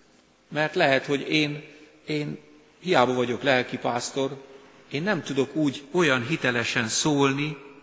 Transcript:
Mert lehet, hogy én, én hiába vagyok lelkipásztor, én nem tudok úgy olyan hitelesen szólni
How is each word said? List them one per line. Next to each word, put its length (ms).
Mert 280
lehet, 300
hogy 240
én, 340
én 340
hiába 340
vagyok 300
lelkipásztor, 1000
én 140
nem 200
tudok 320
úgy 360
olyan 340
hitelesen 600
szólni 680